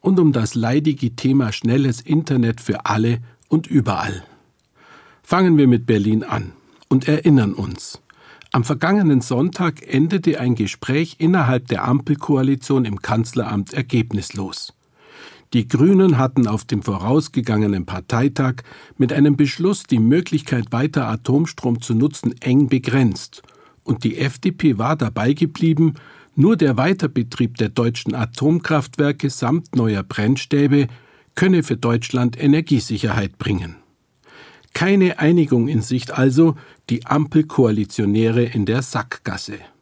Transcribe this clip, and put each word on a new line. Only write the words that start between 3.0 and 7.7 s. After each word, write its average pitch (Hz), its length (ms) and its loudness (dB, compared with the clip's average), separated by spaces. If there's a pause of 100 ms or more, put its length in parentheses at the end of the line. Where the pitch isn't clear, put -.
und 160 200 0
überall. 101 580 -2 (1000)
Fangen 175 340 2
wir 143 100 6
mit 120 180 2
Berlin 107 400 0
an 104 260 -8 (380)
und 131 180 0
erinnern 147 460 4
uns. 92 480 -10 (500)